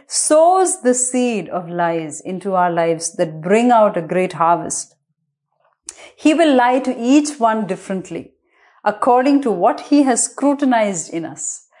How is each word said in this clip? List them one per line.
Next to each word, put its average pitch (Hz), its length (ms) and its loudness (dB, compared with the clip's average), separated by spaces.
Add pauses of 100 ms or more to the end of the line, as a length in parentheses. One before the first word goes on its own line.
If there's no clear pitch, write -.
sows 349 760 2
the 247 120 2
seed 247 540 -2
of 170 200 -8
lies 165 520 -4
into 185 340 -6
our 180 160 2
lives 165 460 -2
that 160 240 -4
bring 226 320 2
out 208 240 4
a 165 180 -4
great 180 200 -2
harvest. 165 600 -2 (1200)
He - 160 2
will 302 220 2
lie 247 240 2
to 262 180 -4
each 294 440 0
one 220 260 0
differently, 180 640 -8 (520)
according 254 580 2
to 233 80 -2
what 196 300 0 (100)
he 294 140 2
has 247 200 0
scrutinized 247 880 -2
in 165 140 -6
us. - 400 -12 (140)